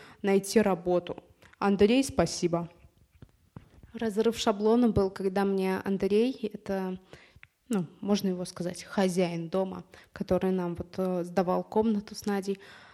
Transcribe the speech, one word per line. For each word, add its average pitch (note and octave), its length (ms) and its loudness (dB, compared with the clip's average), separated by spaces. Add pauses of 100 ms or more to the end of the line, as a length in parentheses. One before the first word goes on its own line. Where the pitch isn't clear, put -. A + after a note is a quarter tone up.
(220)
найти G3 400 4
работу. F3+ 560 0 (420)
Андрей, G#3 440 4
спасибо. E3+ 680 -2 (1200)
Разрыв A3 440 0
шаблона A3+ 520 4
был, G3 200 2
когда G3 340 -2
мне F#3+ 400 0
Андрей, G3+ 720 0
это, F#3+ 460 -6 (720)
ну, G3 160 -2 (140)
можно G3 280 -2
его F3+ 180 -4
сказать, F3 380 -8
хозяин E3+ 680 -2
дома, F#3+ 360 -4 (280)
который F#3 380 0
нам F3 240 -2
вот, - 220 -12
э, F#3 260 -2
сдавал F3+ 400 0
комнату G#3+ 500 -2
с - 140 -10
Надей, G3 320 -2 (340)